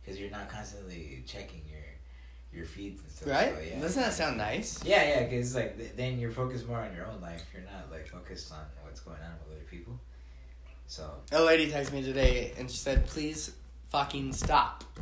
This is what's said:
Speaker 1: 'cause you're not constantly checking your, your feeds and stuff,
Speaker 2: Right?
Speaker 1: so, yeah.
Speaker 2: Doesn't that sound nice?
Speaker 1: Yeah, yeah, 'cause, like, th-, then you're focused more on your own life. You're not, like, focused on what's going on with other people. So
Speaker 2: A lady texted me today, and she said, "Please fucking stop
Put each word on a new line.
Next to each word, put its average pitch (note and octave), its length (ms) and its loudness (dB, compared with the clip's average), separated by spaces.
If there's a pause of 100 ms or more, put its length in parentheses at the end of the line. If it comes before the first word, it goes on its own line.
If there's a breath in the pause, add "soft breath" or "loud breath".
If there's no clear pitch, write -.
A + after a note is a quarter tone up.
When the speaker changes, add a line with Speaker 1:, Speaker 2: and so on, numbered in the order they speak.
Speaker 1:
'cause F#2+ 120 -8
you're G2+ 140 -6
not G2+ 180 -8
constantly F#2 800 -8
checking - 420 -10
your, D2+ 120 -10 (720 soft breath)
your E2+ 120 -8
feeds G2+ 360 -8
and - 100 -14
stuff, - 160 -8
Speaker 2:
Right? D3+ 260 6
Speaker 1:
so, - 80 -4
yeah. - 200 -4
Speaker 2:
Doesn't F#3 200 2
that A3 120 4
sound C#3+ 240 2
nice? A2+ 480 -2
Speaker 1:
Yeah, F#3 180 10
yeah, A#2+ 260 4
'cause, B2 240 0
like, A#2 240 0
th-, A2+ 200 -8
then B2+ 200 0
you're A#2 140 0
focused B2+ 340 -2
more A#2 140 -2
on G2+ 160 -6
your F2+ 120 -8
own F#2 120 -8
life. E2+ 240 -8 (100)
You're F#2 100 -12
not, F#2 280 -12
like, D#2+ 160 -10
focused - 460 -12
on D2+ 120 -10 (180)
what's C#2+ 180 -14
going D#2+ 200 -12
on E2+ 120 -10 (120)
with D2+ 120 -12
other D2+ 120 -12
people. F2 300 -10 (880 soft breath)
So - 260 -8 (200)
Speaker 2:
A D#3 80 8
lady D#3+ 280 8
texted C#3 220 0
me C#3 120 0
today, B2+ 540 4
and B2+ 140 -4
she - 60 -4
said, C3 300 6
"Please D#3 440 -2 (380)
fucking C#3 440 0
stop - 500 6 (180)